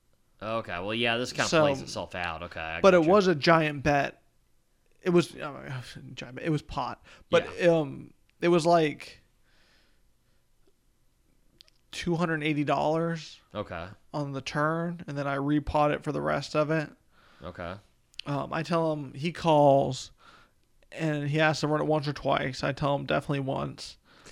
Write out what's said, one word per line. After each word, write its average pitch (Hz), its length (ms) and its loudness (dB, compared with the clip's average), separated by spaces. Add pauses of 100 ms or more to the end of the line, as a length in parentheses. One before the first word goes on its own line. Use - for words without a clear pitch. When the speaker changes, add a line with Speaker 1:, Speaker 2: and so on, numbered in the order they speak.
(420)
Speaker 1:
Okay, 107 380 -4
well, 104 160 -4
yeah, 117 220 2
this 123 140 -4
kinda 120 160 0
Speaker 2:
So, 160 140 4
Speaker 1:
plays 139 220 2
itself 92 320 -10
out. 85 280 -6
Okay, 87 160 -10
I 80 220 -6
Speaker 2:
but 190 140 8
it 170 60 6
Speaker 1:
gotcha. 156 100 2
Speaker 2:
was 202 160 6
a 180 80 4
giant 151 480 2
bet. 143 360 0 (840)
It 180 80 0
was, 175 240 4
uh, 139 360 -12 (200)
<sighs> 131 240 -18
giant 120 220 -14
bet. - 80 -10
It 165 40 0
was 151 140 0
pot, 120 400 -8 (260)
but, - 180 4 (120)
Speaker 1:
Yeah. 180 80 4 (100)
Speaker 2:
um, 139 340 -6 (300)
it 170 60 0
was 170 180 4
like 165 560 2 (2750)
two - 240 -4
hundred 160 280 0
eighty 151 200 0
dollars 156 760 -2 (140)
Speaker 1:
Okay. 90 320 -8 (280)
Speaker 2:
on 143 180 -4
the 135 100 -8
turn, 165 680 -2
and 143 100 -8
then 143 100 -4
I 143 100 -4
repot 147 560 2
it - 100 -6
for 151 80 -2
the 147 100 -4
rest 151 340 -2
of 151 160 2
it. 160 180 0 (540)
Speaker 1:
Okay. 90 300 -10 (520)
Speaker 2:
Um, 139 280 -6
I 156 100 -4
tell 165 300 0
him 139 200 -8
he 147 180 -6
calls, 139 800 4 (800)
and 151 360 -2
he 147 120 0
asks 156 220 2
to 151 60 0
run 151 140 0
it 151 60 -2
once 151 200 0
or 147 60 -2
twice. 143 500 -2
I 143 80 0
tell 143 240 0
him 139 100 -6
definitely 147 360 -2
once. 135 560 -6 (340)